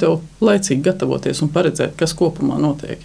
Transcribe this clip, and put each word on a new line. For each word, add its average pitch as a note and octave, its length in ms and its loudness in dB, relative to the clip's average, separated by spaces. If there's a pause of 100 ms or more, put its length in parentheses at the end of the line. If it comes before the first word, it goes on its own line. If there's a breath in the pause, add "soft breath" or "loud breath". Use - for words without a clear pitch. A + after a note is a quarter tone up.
tev E3 160 4 (260)
laicīgi G3 460 2
gatavoties C3+ 500 -2
un D3+ 140 0
paredzēt, D#3+ 420 0
kas D#3+ 220 0
kopumā C#3+ 420 0
notiek, D3 440 -2